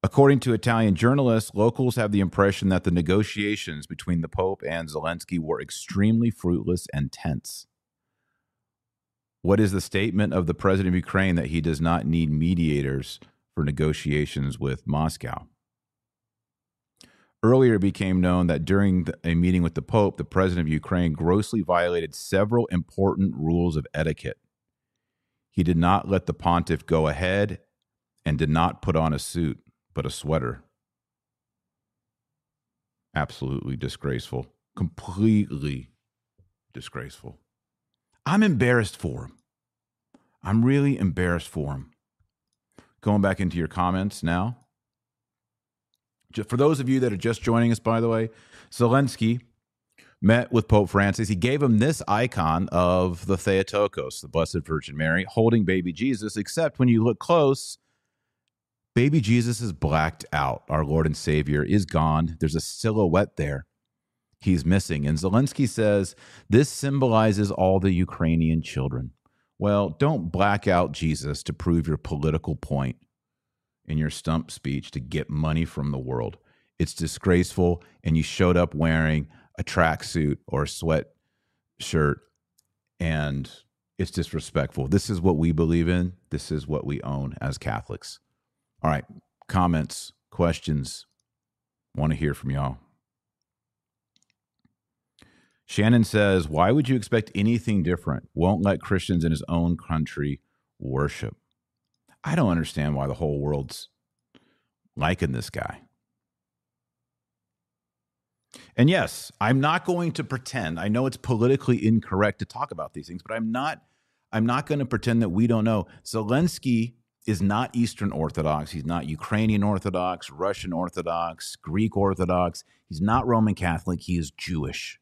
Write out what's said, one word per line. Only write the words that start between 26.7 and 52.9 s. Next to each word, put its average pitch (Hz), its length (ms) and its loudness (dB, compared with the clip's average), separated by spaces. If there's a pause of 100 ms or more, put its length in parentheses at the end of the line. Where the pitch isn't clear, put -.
go 80 240 2
ahead 92 520 -2 (680)
and 78 100 0
did 76 140 0
not 82 320 2
put 90 120 0
on 80 200 2
a 69 40 -4
suit, 80 400 -4 (360)
but - 100 -4
a 69 60 -6
sweater. 71 540 -4 (2500)
Absolutely 67 600 -4
disgraceful. 64 800 -8 (240)
Completely 87 1160 -2 (840)
disgraceful. - 640 -16 (880)
I'm 196 160 4
embarrassed 123 560 2
for 67 260 -8
him. - 140 -20 (1040)
I'm 110 200 2
really 139 360 4
embarrassed 87 500 0
for 73 240 -6
him. 67 200 -12 (1080)
Going 104 220 2
back 98 180 2
into 87 160 -2
your 82 100 -2
comments 92 560 -2
now. 113 360 -2 (1700)
Ju-, 110 140 -6
for 120 140 -2
those 143 220 4
of 127 80 -2
you 131 120 2
that 120 140 0
are - 20 -4
just 113 260 -2
joining 117 300 4
us, 110 80 -2
by 113 180 0
the 117 120 0
way, 113 180 0 (420)
Zelensky 120 680 2 (800)
met 117 320 4
with - 160 4
Pope 104 220 6
Francis. 101 380 2
He 107 60 2
gave 127 280 0
him 117 160 4
this 143 280 2
icon 92 600 0
of 90 560 2